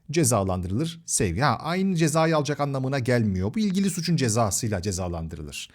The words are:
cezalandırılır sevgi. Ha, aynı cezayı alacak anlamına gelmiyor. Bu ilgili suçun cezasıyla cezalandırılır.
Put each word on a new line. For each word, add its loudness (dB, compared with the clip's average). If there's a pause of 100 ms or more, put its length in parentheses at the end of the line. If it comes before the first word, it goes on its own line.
(100)
cezalandırılır 0
sevgi. 0
Ha, 2
aynı -2
cezayı 2
alacak 0
anlamına -2
gelmiyor. 2
Bu 0
ilgili 2
suçun 0
cezasıyla 0
cezalandırılır. -6